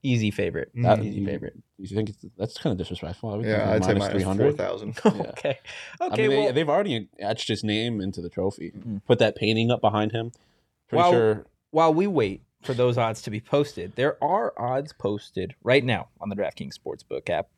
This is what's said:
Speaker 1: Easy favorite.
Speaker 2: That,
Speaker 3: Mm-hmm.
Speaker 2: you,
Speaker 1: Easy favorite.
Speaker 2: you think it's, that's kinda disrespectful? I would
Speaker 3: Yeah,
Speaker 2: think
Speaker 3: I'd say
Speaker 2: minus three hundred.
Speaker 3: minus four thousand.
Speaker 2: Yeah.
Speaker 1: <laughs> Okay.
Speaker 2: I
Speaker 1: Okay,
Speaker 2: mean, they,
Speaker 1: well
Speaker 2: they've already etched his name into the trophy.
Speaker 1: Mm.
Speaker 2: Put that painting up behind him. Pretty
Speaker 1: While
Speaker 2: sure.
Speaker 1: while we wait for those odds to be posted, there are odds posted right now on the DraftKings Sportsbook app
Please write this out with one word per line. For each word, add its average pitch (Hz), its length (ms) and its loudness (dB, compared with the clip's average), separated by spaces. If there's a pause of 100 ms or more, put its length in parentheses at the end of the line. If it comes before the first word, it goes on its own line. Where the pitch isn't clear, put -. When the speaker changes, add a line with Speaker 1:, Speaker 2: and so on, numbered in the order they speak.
Speaker 1:
Easy 117 280 2
favorite. - 440 -4
Speaker 2:
That, 113 240 4
Speaker 3:
Mm-hmm. 104 80 -2
Speaker 2:
you, 104 60 -4
Speaker 1:
Easy 101 140 -4
favorite. - 280 -6 (240)
Speaker 2:
you 95 100 -12
think 104 220 -2
it's, - 140 -16 (120)
that's 104 220 -8
kinda 113 180 -2
disrespectful? 92 560 -8
I 101 60 -6
would 107 80 -4
Speaker 3:
Yeah, 107 260 2
Speaker 2:
think - 40 2
Speaker 3:
I'd 101 80 2
say 107 100 2
Speaker 2:
minus 101 180 0
three 98 100 0
hundred. 95 220 2
Speaker 3:
minus 147 120 4
four 92 100 -2
thousand. 104 380 -8
Speaker 2:
Yeah. 214 60 8 (160)
Speaker 1:
<laughs> - 40 -12
Okay. - 280 -6 (420)
Speaker 2:
I 349 80 -2
Speaker 1:
Okay, - 200 0
Speaker 2:
mean, - 20 4
they, 135 140 4
Speaker 1:
well - 80 2
Speaker 2:
they've 151 160 2
already 147 400 0 (100)
etched 104 300 -4
his 110 160 -2
name 110 380 0
into 95 180 -6
the 87 80 -8
trophy. 90 480 -4
Speaker 1:
Mm. 101 300 -8
Speaker 2:
Put 120 140 6
that 110 160 4
painting 110 340 2
up 120 100 0
behind 107 320 2
him. 117 200 -6 (560)
Pretty 143 140 2
Speaker 1:
While 180 100 6
Speaker 2:
sure. 110 340 4 (240)
Speaker 1:
while 160 240 4
we 180 120 2
wait 123 360 0 (200)
for 135 120 -4
those 123 240 2
odds 113 240 -2
to - 80 -8
be 107 100 -6
posted, 143 560 -2
there 139 280 0
are 196 340 0
odds 131 360 -4
posted - 680 -6
right 127 220 4
now 120 240 -2 (120)
on 95 100 -8
the 98 60 -6
DraftKings 76 420 -6
Sportsbook - 500 -10
app 76 300 -2